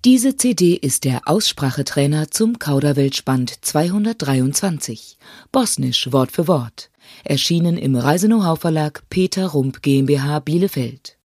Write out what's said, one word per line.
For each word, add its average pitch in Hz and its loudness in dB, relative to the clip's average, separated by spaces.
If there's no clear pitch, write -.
Diese 254 4
C 254 0
D 175 4
ist - -2
der 127 -2
Aussprachetrainer 147 -2
zum 226 0
Kauderwelsch-Band 139 0
zweihundertdreiundzwanzig, 151 -2
Bosnisch 131 -2
Wort 131 4
für 165 -2
Wort, 135 -2
erschienen 170 0
im 135 0
Reise-Know-how-Verlag 160 0
Peter 185 0
Rump 135 -2
G 139 4
M 135 2
B 139 2
H 147 -2
Bielefeld. 151 -4